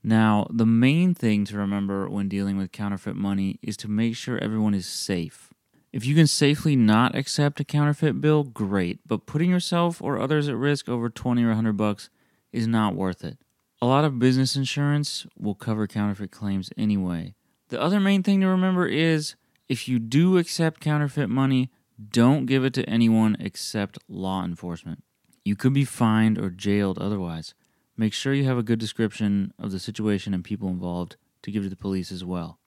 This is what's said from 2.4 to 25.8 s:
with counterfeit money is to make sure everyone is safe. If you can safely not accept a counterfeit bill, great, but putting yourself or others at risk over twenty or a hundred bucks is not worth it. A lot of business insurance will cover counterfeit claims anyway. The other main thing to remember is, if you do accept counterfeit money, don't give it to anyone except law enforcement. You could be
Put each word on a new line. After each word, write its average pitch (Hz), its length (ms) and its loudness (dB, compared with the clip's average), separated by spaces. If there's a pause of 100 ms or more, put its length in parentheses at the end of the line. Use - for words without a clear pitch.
with 95 140 -4
counterfeit 101 460 -6
money 98 440 -2
is 107 180 -8
to 107 120 -10
make 113 240 0
sure 120 240 -6
everyone 107 340 0
is 92 140 -2
safe. - 680 -6 (400)
If 113 140 -6
you 143 80 0
can 156 140 8
safely 147 480 2
not 113 400 4
accept 143 420 -2
a 147 60 -4
counterfeit 147 560 0
bill, 151 240 4
great, 98 600 -2
but 107 220 -4
putting 170 240 0
yourself 175 500 0
or 131 160 -4
others 143 320 0
at 123 80 -2
risk 139 320 0
over 117 220 -2
twenty 120 320 0
or 117 80 4
a 110 60 2
hundred 110 200 0
bucks 104 340 -2 (420)
is 113 160 -2
not 110 260 2
worth 95 300 -4
it. - 140 -10 (440)
A 120 40 0
lot 139 180 4
of 135 160 -2
business 127 340 4
insurance 143 720 -2 (100)
will 101 200 -6
cover 107 320 -4
counterfeit 104 420 -4
claims 98 460 -6
anyway. 95 580 -2 (340)
The 123 120 -4
other 180 180 2
main 196 240 2
thing 196 180 2
to 190 60 2
remember 185 400 2
is, 156 480 0 (340)
if 131 200 -4
you 127 100 0
do 151 400 4
accept 165 420 -2
counterfeit 147 480 -2
money, 131 420 2 (380)
don't 127 380 4
give 131 180 2
it 131 100 0
to 135 140 -2
anyone 110 520 4
except - 580 -8 (100)
law 95 360 -4
enforcement. 85 580 -10 (420)
You 101 120 -2
could 131 180 0
be 139 100 2